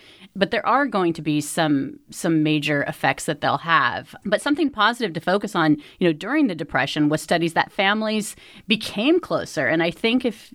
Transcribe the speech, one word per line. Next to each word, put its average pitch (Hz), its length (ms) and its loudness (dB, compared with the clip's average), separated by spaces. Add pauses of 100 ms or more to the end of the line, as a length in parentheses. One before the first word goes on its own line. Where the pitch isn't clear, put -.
(360)
but 196 160 2
there - 140 -2
are 262 220 2
going 175 260 0
to 160 80 -8
be 151 180 -2
some, 147 580 -2 (120)
some 160 340 0
major 151 400 0
effects - 420 -2
that 151 140 -4
they'll 131 200 0
have. 135 540 0 (120)
But 202 160 0
something 294 280 0
positive 214 440 0
to 165 80 -6
focus 196 340 -2
on, 160 220 4 (220)
you 180 80 2
know, 165 40 6
during 226 360 0
the 180 80 -4
Depression 147 520 0
was 151 140 0
studies 170 320 0
that - 180 0
families 214 640 0 (320)
became 240 540 2
closer. 135 460 -2
And 165 140 2
I 170 100 0
think 240 340 0
if, - 300 -6